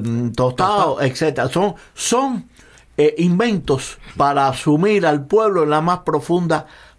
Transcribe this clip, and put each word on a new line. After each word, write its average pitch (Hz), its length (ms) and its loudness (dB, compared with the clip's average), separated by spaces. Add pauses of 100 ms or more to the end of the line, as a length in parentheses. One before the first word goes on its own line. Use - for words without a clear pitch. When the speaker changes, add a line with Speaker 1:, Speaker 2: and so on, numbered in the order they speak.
(340)
Speaker 1:
tostado, 165 640 0
Speaker 2:
Tostado. - 60 -4
Speaker 1:
etcétera. 131 480 -2
Son, 175 260 0 (180)
son, 240 540 -2 (480)
eh, 151 220 2
inventos 175 800 0 (180)
para 139 380 2
sumir 175 520 2
al 147 200 0
pueblo 202 380 2
en 151 80 2
la 151 100 2
más 180 180 0
profunda 165 640 -2 (340)